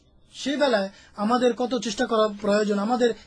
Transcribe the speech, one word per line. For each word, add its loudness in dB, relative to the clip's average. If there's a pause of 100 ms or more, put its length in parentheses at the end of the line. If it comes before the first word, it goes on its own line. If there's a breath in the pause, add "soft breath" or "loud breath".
(320)
সে -6
বেলায় 0 (260 loud breath)
আমাদের 2
কত -4
চেষ্টা -4
করা 2 (120)
প্রয়োজন। 0
আমাদের 0 (120 loud breath)